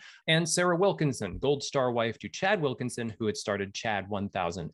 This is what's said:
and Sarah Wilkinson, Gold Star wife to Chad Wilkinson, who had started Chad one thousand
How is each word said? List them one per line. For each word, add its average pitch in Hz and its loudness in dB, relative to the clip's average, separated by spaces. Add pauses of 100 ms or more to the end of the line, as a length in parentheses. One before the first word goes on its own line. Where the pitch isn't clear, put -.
(280)
and 160 4
Sarah 180 4
Wilkinson, 156 2
Gold 143 2
Star 127 0
wife 117 0
to 101 -10
Chad 196 0
Wilkinson, 120 -2
who 113 0
had 104 0
started 101 -2
Chad 101 -2
one 101 -2
thousand 87 -4